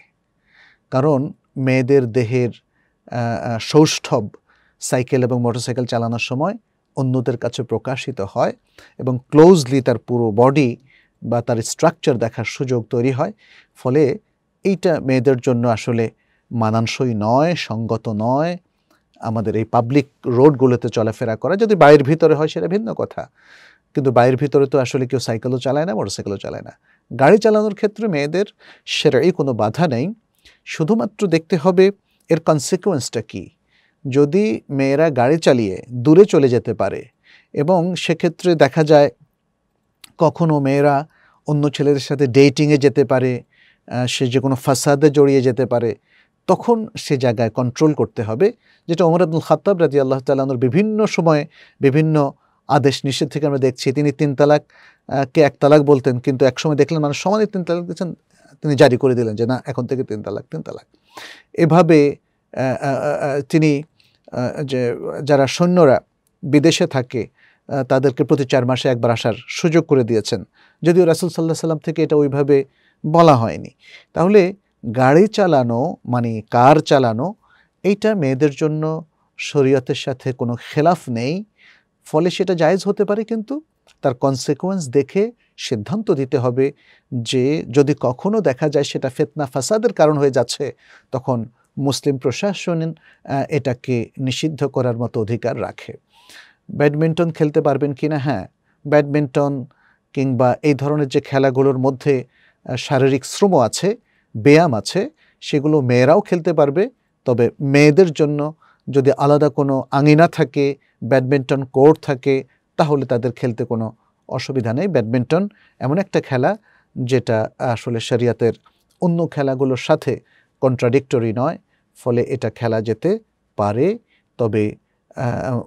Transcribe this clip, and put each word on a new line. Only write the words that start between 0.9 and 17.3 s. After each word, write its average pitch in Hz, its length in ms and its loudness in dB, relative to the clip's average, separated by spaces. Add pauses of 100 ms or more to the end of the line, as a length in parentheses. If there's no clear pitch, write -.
কারণ 139 400 0 (260)
মেয়েদের 131 480 2
দেহের, 120 440 -2 (640)
আ, - 40 -8
আ, 117 440 -6
সৌষ্ঠব 151 680 0 (520)
সাইকেল 127 440 -2
এবং 123 180 0
মোটরসাইকেল 120 440 -4
চালানোর 117 340 -4
সময় 147 340 -4 (420)
অন্যদের 127 420 -2
কাছে 117 260 -6
প্রকাশিত 127 580 -8
হয় 123 320 -4 (440)
এবং 123 220 -4 (100)
ক্লোজলি 147 520 6
তার 123 160 0
পুরো 120 340 -2
বডি 123 460 2 (460)
বা 120 180 -2
তার 120 160 -2
স্ট্রাকচার 151 600 -2
দেখার 113 280 -4
সুযোগ 123 440 -4
তৈরি 123 220 0
হয়, 160 220 -4 (420)
ফলে 139 420 0 (460)
এইটা 180 360 -2
মেয়েদের 131 380 2
জন্য 120 300 -2
আসলে 113 440 -2 (400)
মানানসই 117 600 -2
নয়, 123 420 0